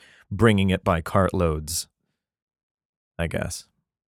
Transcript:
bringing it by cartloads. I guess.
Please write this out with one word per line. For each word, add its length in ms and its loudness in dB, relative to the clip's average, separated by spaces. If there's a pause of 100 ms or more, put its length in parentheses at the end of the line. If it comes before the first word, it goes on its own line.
(300)
bringing 400 4
it 140 -2
by 180 0
cartloads. 840 -2 (1300)
I 80 -2
guess. 400 -8 (420)